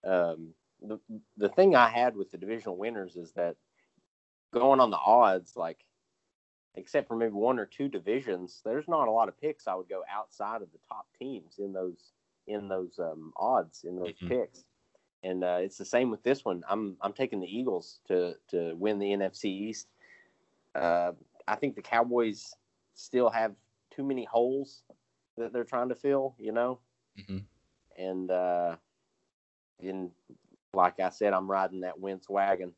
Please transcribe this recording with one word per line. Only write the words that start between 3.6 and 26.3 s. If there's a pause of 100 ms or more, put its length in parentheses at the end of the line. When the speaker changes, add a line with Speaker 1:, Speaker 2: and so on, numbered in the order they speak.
Speaker 1:
going
on
the
odds,
like, (880)
except
for
maybe
one
or
two
divisions,
there's
not
a
lot
of
picks
I
would
go
outside
of
the (100)
top (100)
teams
in
those, (360)
in
those,
um,
odds,
in
those
Speaker 2:
Mm-hmm.
Speaker 1:
picks. (580)
And,
uh,
it's
the
same
with
this
one.
I'm,
I'm
taking
the
Eagles
to, (160)
to
win
the
N
F
C
East. (880)
Uh, (360)
I
think
the
Cowboys (380)
still
have (380)
too
many
holes (560)
that
they're
trying
to
fill,